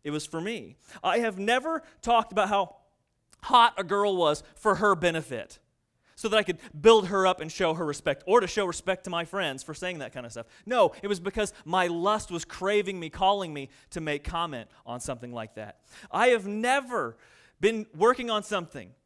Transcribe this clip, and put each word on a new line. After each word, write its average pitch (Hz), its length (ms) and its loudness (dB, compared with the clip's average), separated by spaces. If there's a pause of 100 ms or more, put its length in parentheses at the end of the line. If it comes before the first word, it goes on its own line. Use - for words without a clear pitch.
It 147 80 -6
was 151 160 -6
for 160 120 -8
me. 175 380 -10 (260)
I 185 160 2
have 220 200 -2
never 254 420 0 (220)
talked 233 280 2
about 196 180 0
how 202 260 0 (680)
hot 233 360 6
a 196 60 -4
girl 202 320 2
was 156 280 2 (100)
for - 220 2
her 202 180 4
benefit, 156 640 -2 (680)
so 220 40 -2
that - 80 2
I - 60 2
could 170 140 -4 (240)
build 214 280 8
her 190 180 2
up 180 120 2
and 160 120 -10
show 160 240 0
her 170 100 -4
respect, - 400 -4
or 220 140 6
to 190 80 -2
show 202 180 -2
respect 185 380 -4
to 185 80 -8
my 170 140 -4
friends 156 360 -6
for 156 140 -14
saying 180 240 -8
that 131 120 -10
kind 127 140 -12
of 117 60 -16
stuff. 117 160 -12 (180)
No, 220 260 4 (120)
it 202 40 -4
was 202 120 -2
because 196 340 -4 (120)
my 180 200 2
lust 180 460 0
was 165 120 -8
craving 196 560 -2
me, 160 120 -10
calling 190 420 0
me 139 160 -10 (220)
to 170 100 -8
make 147 220 -4
comment 156 440 -6 (200)
on 120 120 -10
something 123 320 -10
like 113 220 -10
that. 107 280 -16 (280)
I 233 200 4
have 220 180 2
never 226 680 -2 (460)
been 214 240 2 (100)
working 240 360 2
on 214 100 0
something 170 480 -6 (160)